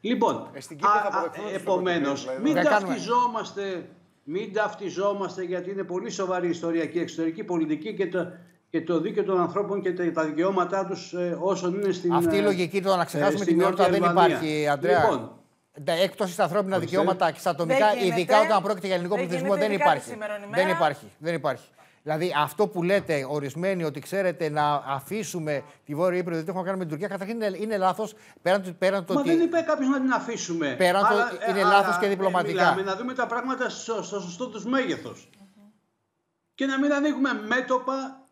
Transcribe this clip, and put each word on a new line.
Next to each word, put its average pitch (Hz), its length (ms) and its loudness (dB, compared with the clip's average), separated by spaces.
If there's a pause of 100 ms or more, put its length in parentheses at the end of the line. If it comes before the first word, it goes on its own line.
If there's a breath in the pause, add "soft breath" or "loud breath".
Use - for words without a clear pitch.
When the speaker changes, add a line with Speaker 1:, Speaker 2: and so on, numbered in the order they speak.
Speaker 1:
Λοιπόν, 196 520 0
Speaker 2:
Ε, 139 80 -14
στην 156 160 -16
Κύπρο 202 140 2
Speaker 1:
α, 214 100 4
Speaker 2:
θα 214 60 -2
Speaker 1:
α, 190 140 -2
Speaker 2:
αποδεχθούν 170 240 -6
τους 202 160 -6
Speaker 1:
επομένως, 180 400 0
Speaker 2:
Τουρκοκύπριους, 139 200 0
δηλαδή. - 220 -6
Speaker 1:
μην 302 100 2
Speaker 3:
Δεν 175 100 4
κάνουμε. 208 300 4
Speaker 1:
ταυτιζόμαστε, 208 960 -2 (340)
μην 190 300 -6
ταυτιζόμαστε, 196 920 -2
γιατί 175 280 -4
είναι 196 120 -6
πολύ 185 260 -6
σοβαρή 180 380 -2
η - 20 0
ιστορία 165 360 -2
και 165 120 -4
η 175 40 0
εξωτερική 165 420 -4
πολιτική 156 500 -2
και 185 140 -2
το, 180 240 -4 (380 loud breath)
και 160 120 -2
το 165 180 0
δίκαιο 202 240 -2
των 185 160 2
ανθρώπων 190 420 0
και 180 120 -2
τα, 175 180 0
τα 160 140 0
δικαιώματά 180 600 0
τους, - 280 -8
ε, 175 280 -2
όσων 175 320 0
είναι 196 180 0
στην, 175 220 -2
Speaker 3:
Αυτή 170 220 4
η 202 40 4
Speaker 1:
ε, - 20 2
Speaker 3:
λογική, 190 400 0
το 190 140 4
να 175 60 2
Speaker 1:
ε, 165 40 2
Speaker 3:
ξεχάσουμε 151 320 0
Speaker 1:
στην 196 100 0
Speaker 3:
τη 170 80 4
μειονότητα, 185 280 4
Speaker 1:
Νότια 175 160 4
Speaker 3:
δεν 175 100 4
Speaker 1:
Αλβανία. 170 260 6
Speaker 3:
υπάρχει, 151 320 0
Αντρέα. 160 360 4
Speaker 1:
Λοιπόν. 120 280 2 (520)
Speaker 3:
Τα 156 80 -2
έκπτωση 185 420 0
στα 214 100 2
ανθρώπινα 190 320 0
Speaker 1:
Ορίστε. 175 200 0
Speaker 3:
δικαιώματα 185 360 4
και - 80 -10
στα 190 100 0
ατομικά, 170 400 2
Speaker 4:
Δεν 208 80 2
γίνεται. 180 220 2
Speaker 3:
ειδικά 208 220 6
όταν 220 220 4
πρόκειται 196 220 -2
για 185 100 0
ελληνικό 175 200 0
Speaker 4:
Δεν 185 120 0
Speaker 3:
πληθυσμό, 175 260 0
Speaker 4:
γίνεται, 202 140 2
Speaker 3:
δεν 208 80 0
Speaker 4:
ειδικά 196 140 4
τη 156 60 6
Speaker 3:
υπάρχει. - 140 -8
Speaker 4:
σήμερον 214 300 -8
Speaker 3:
Δεν 202 100 -14 (140)
Speaker 4:
ημέρα. 185 140 2
Speaker 3:
υπάρχει. 151 280 0 (120)
Δεν 165 160 -4
υπάρχει. 135 300 -4 (400 soft breath)
Δηλαδή, 156 340 -2
αυτό 147 300 2
που 180 160 -4
λέτε 165 460 0
ορισμένοι 151 540 -2
ότι, 151 160 -4
ξέρετε, 180 500 -2
να 147 380 2
αφήσουμε 151 760 -4 (220 loud breath)
τη 147 100 -8
Βόρεια 180 240 2
Ήπειρο, 170 160 -4
δεν 160 100 -4
το 190 60 -6
έχουμε 180 140 -4
κάνει 190 120 -2
με 185 80 -4
την 151 80 -6
Τουρκία, 165 140 -6
καταρχήν 196 340 -6
είναι, 196 180 -2
είναι 214 180 -2
λάθος, 190 360 0 (280 loud breath)
πέραν 190 200 2
του, 180 140 -8
πέραν 190 300 0
του - 80 -2
Speaker 1:
Μα 277 60 4
Speaker 3:
ότι 285 100 0
Speaker 1:
δεν 330 100 6
είπε 339 220 2
κάποιος 294 280 0
να 269 120 2
την 262 100 2
αφήσουμε. 170 680 -2
Speaker 3:
Πέραν 185 240 2
του, 208 120 4
Speaker 1:
Αλλά, 214 180 2 (160)
ε, - 40 0
Speaker 3:
είναι 196 120 0
Speaker 1:
αλλά, 180 100 4
Speaker 3:
λάθος 185 240 4
και 185 80 0
Speaker 1:
ε, 202 40 2
Speaker 3:
διπλωματικά. 180 440 0
Speaker 1:
μιλάμε, 180 280 4
να 196 140 -2
δούμε 240 180 -8
τα 254 140 -2
πράγματα 254 420 -4
στο, 208 340 -6
στο 202 160 -6
σωστό 180 280 -8
τους 208 180 -12
μέγεθος. 233 640 -4 (1300)
Και 262 100 -2
να 269 140 0
μην 285 140 4
ανοίγουμε 277 360 2 (180)
μέτωπα 254 720 -2 (140)